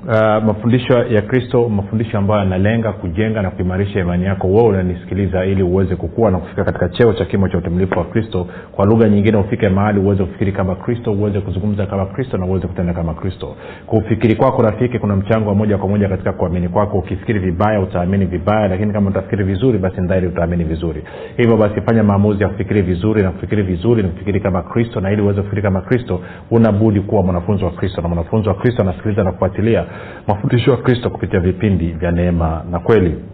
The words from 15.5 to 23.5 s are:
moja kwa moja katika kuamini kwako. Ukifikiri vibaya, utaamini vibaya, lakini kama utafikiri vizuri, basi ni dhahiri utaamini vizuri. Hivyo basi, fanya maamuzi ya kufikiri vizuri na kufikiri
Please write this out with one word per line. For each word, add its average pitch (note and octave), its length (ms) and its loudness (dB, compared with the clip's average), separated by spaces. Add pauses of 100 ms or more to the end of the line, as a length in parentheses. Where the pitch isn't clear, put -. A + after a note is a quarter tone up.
moja G#2 220 2
kwa G2 120 -4
moja G2+ 200 2
katika F#2+ 240 -2
kuamini F2+ 360 -2
kwako. G2+ 280 0
Ukifikiri G2 420 -2
vibaya, F#2 400 0
utaamini F#2 460 0
vibaya, G2+ 420 0
lakini G2+ 260 -2
kama G2+ 160 2
utafikiri G2 340 -2
vizuri, G2 340 2
basi F#2 240 -2
ni F2+ 60 0
dhahiri F#2 200 0
utaamini E2+ 360 -2
vizuri. D#2 400 -4 (340)
Hivyo A#2 200 4
basi, G#2 240 0
fanya A2+ 220 2
maamuzi G2+ 400 2
ya F#2 60 0
kufikiri G2+ 320 0
vizuri G2 420 2
na F#2 80 0
kufikiri G#2 320 -2